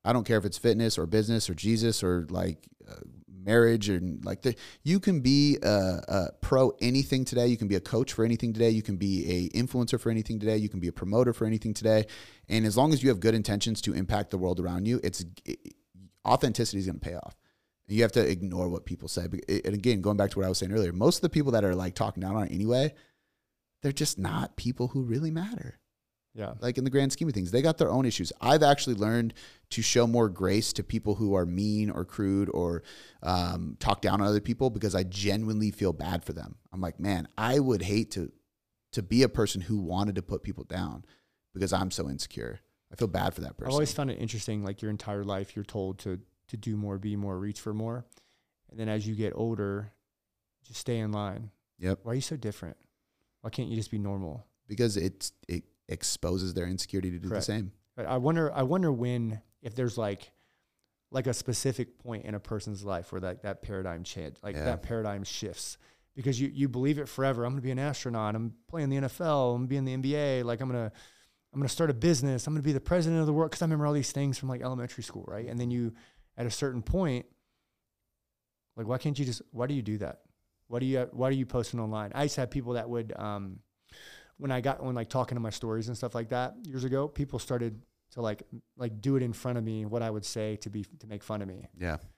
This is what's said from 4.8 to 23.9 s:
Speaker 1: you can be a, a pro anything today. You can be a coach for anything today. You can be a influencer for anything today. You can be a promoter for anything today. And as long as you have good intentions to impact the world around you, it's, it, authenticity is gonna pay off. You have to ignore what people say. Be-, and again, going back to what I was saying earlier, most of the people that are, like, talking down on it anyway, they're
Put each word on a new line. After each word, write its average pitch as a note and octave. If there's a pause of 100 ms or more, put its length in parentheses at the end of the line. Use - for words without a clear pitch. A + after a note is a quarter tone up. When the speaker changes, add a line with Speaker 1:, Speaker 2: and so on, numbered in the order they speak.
Speaker 1:
you F3
can F#3
be C#3+
a, F#2+
a F#2 (120)
pro C3
anything C3
today. A#2+
You A#2+
can G#2+
be G2
a F#2
coach A#2+
for A2+
anything A#2
today. A2+
You A2
can G2+
be F#2+
a F2+
influencer B2
for -
anything A2
today. G#2+
You G#2+
can G2
be F2
a E2+
promoter A#2
for A2+
anything A2
today. A2 (420)
And A2
as G#2
long C#3
as C3
you C3+
have A2
good A2
intentions G#2
to G#2
impact G2+
the G2
world F2+
around F2
you, B2
it's, F2+ (220)
it, - (520)
authenticity A2+
is F#2+
gonna F2
pay F2
off. - (520)
You G#2
have A2+
to A2
ignore F2+
what F2
people -
say. F2
Be-, - (200)
and G2+
again, G#2
going G#2
back G2+
to -
what F#2+
I F#2
was F#2
saying F#2
earlier, G2+
most G#2+
of -
the F3
people C#3+
that A2
are, F#2
like, F#2
talking G#2
down F#2+
on G#2+
it -
anyway, B2 (880)
they're C#3